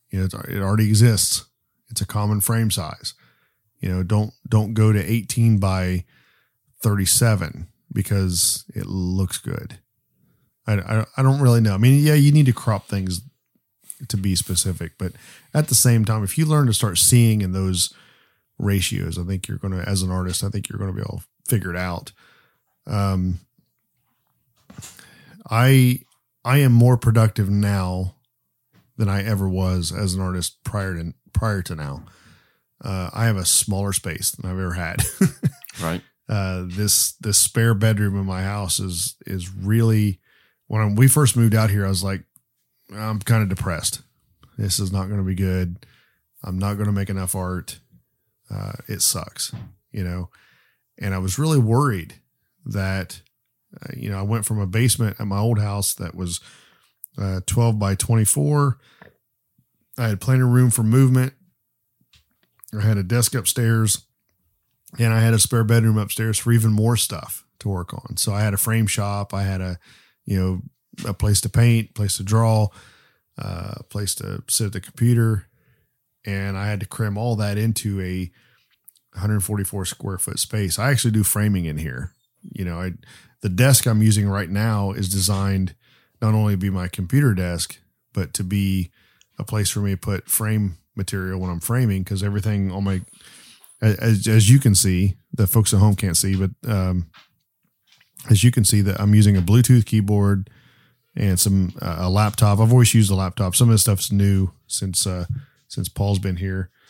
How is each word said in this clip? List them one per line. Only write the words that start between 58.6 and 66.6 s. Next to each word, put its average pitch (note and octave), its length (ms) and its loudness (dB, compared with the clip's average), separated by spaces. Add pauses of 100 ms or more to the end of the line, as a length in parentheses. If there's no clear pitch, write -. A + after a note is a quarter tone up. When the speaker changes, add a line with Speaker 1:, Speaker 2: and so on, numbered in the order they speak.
Speaker 1:
I A#2 100 -2
had G2+ 120 -2
plenty C3 220 2
of B2 60 2
room B2 220 6
for A2+ 120 0
movement. B2+ 520 4 (1400)
I G#2 60 -4
had G#2+ 160 4
a G2 40 0
desk A#2+ 320 0
upstairs, A2+ 720 0 (920)
and A2+ 140 2
I A2+ 80 4
had A2+ 140 6
a G#2+ 40 4
spare A2+ 260 2
bedroom A2+ 340 4
upstairs A2 400 -4
for A#2 140 0
even A2+ 200 4